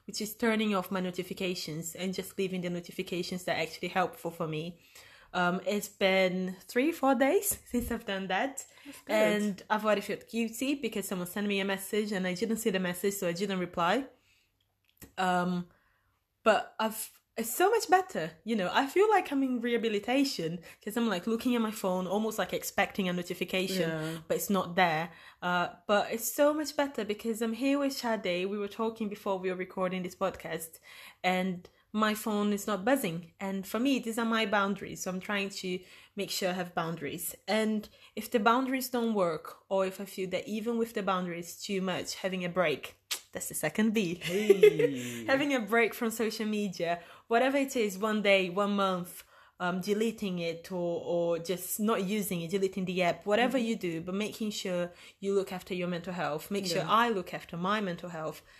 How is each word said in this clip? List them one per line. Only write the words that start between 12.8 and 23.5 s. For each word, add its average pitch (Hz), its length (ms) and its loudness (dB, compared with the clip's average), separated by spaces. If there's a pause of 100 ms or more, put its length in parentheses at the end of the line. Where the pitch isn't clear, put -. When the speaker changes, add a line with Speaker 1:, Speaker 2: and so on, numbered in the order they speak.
Speaker 1:
message, 180 320 0
so 185 160 -2
I - 20 2
didn't 190 280 -2
reply. 180 460 2 (1120)
Um, 180 500 2 (760)
but - 360 4
I've, 220 320 -2 (260)
it's 226 160 -4
so 359 160 4
much 453 200 2
better, 294 420 2 (120)
you 226 120 0
know. 180 180 2
I 269 140 4
feel 392 220 4
like 392 220 4
I'm 277 120 2
in 254 180 0
rehabilitation 226 960 0 (240)
'cause 214 140 -6
I'm, 233 100 2
like, 185 200 -2
looking 226 280 2
at 233 60 4
my 214 100 0
phone, 185 360 0
almost, 220 300 0
like, 180 160 -2
expecting 185 560 0
a 180 40 0
notification, 180 760 -2